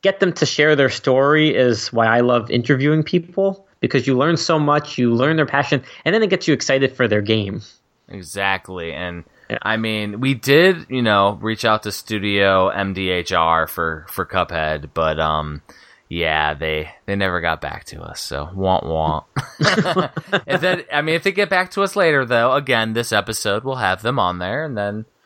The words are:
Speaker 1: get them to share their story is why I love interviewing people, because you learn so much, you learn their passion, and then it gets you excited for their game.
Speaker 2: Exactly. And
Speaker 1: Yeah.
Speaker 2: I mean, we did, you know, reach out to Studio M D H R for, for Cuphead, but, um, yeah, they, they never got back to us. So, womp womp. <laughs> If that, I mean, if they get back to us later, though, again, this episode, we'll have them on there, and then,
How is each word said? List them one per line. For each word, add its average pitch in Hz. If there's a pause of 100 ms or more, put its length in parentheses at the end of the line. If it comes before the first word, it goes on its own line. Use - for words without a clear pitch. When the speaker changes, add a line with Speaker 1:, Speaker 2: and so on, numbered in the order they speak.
Speaker 1:
get 196
them 180
to 160
share 151
their 139
story 139
is 120
why 113
I 117
love 120
interviewing 143
people, 190 (140)
because 135
you 131
learn 156
so 160
much, 147
you 120
learn 139
their 151
passion, 139 (220)
and 165
then 226
it 208
gets 175
you 151
excited 135
for 120
their 104
game. 104 (480)
Speaker 2:
Exactly. 92
And 87 (260)
Speaker 1:
Yeah. 113
Speaker 2:
I 110
mean, 107
we 135
did, 156
you 127
know, 101
reach 110
out 110
to 107
Studio 98
M 98
D 92
H 90
R 82
for, 80
for 92
Cuphead, 78
but, 78
um, 78 (460)
yeah, 78
they, 78 (160)
they 98
never 92
got 82
back 73
to 78
us. 80
So, 71
womp 95
womp. 78 (340)
<laughs> 180
If -
that, 180
I 147
mean, 160
if 165
they 196
get 190
back 185
to 196
us 190
later, 156
though, 117
again, 123
this 117
episode, 107
we'll 131
have 95
them 123
on 90
there, 107
and 135
then, 104 (200)